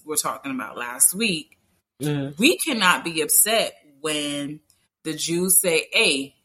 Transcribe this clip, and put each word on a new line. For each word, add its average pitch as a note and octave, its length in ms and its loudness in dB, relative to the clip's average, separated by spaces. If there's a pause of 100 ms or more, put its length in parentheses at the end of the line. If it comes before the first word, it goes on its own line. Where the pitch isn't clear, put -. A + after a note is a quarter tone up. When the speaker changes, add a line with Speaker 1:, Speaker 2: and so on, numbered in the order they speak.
Speaker 1:
were D3+ 120 -6
talking C#3 340 -6
about A#2+ 260 -8
last A#2+ 380 0
week, F#3+ 420 -4 (440)
Speaker 2:
Mm-hmm. C#3+ 380 -2
Speaker 1:
we B3 180 6
cannot F#3 460 2
be D#3+ 180 -4
upset G#3 520 2 (280)
when D3 580 -4 (440)
the D#3 100 -6
Jews E3+ 480 0
say, E3 300 0
"Hey, D3+ 520 0